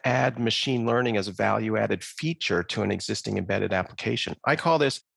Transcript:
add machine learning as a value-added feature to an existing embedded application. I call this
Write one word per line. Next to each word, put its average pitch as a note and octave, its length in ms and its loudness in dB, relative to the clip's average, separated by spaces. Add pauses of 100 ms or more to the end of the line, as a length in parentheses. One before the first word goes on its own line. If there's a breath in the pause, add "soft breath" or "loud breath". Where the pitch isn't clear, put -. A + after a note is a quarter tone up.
add B2+ 340 2
machine A#2 460 0
learning A#2 300 2
as G2+ 140 0
a - 20 -6
value-added G#2+ 720 0
feature D#3 600 -2
to - 180 -4
an G2+ 100 2
existing G2+ 460 -2
embedded G2 340 0
application. F#2+ 640 -2 (100)
I D3+ 120 2
call E3 200 2
this C#3+ 220 2 (180)